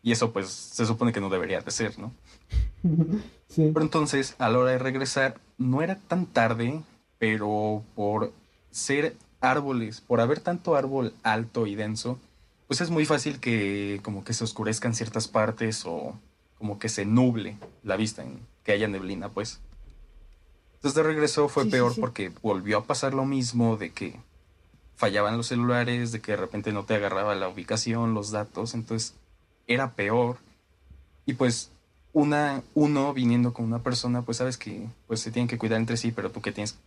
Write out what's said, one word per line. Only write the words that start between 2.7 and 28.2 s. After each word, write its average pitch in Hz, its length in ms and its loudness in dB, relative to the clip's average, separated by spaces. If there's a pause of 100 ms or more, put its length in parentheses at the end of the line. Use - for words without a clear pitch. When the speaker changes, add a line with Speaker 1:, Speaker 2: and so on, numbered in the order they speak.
Speaker 2:
<laughs> 165 400 2 (240)
Sí. 156 260 4
Speaker 1:
Pero 156 120 2
entonces, 147 540 0
a 120 100 2
la 117 100 4
hora 127 120 4
de 127 80 2
regresar, 131 600 0 (180)
no 131 240 2
era 180 140 0
tan 180 300 -2
tarde, 117 560 2 (380)
pero 107 640 0 (120)
por 107 380 0 (380)
ser 147 440 -2 (240)
árboles, 127 640 0
por 117 180 2
haber 123 200 4
tanto 175 360 0
árbol 135 380 0 (100)
alto 113 440 0
y 101 80 -4
denso, 110 440 -4 (480)
pues 135 140 -2
es 170 80 -2
muy 156 160 4
fácil 147 340 0
que 101 640 0
como 101 200 -8
que 117 100 -4
se 117 100 -2
oscurezcan 113 520 -2
ciertas 110 320 -4
partes 110 580 0
o 82 300 -6 (420)
como 104 220 -6
que 113 100 -4
se 101 160 -4
nuble 110 520 2 (260)
la 95 120 0
vista, 104 280 -4
en, - 160 -14 (240)
que - 80 0
haya 107 160 2
neblina, 95 420 -6
pues. - 320 -8 (1120)
Entonces 143 200 -2
de 156 80 4
regreso 151 440 2
fue 143 180 0
Speaker 2:
Sí, 214 40 2
sí, 131 80 2
Speaker 1:
peor 120 160 4
Speaker 2:
sí. 117 80 -4
Speaker 1:
porque 104 300 -4 (100)
volvió 101 380 0
a 104 60 -4
pasar 139 280 -2
lo 135 120 0
mismo 120 520 2
de 95 140 -6
que - 280 -10 (760)
fallaban 104 420 2
los 117 100 -4
celulares, 120 640 2
de 113 80 -6
que 107 120 -6
de 101 60 0
repente 101 360 -4
no 101 100 -4
te 107 120 0
agarraba 101 400 0
la 95 120 -2
ubicación, 110 680 -2
los 104 160 -4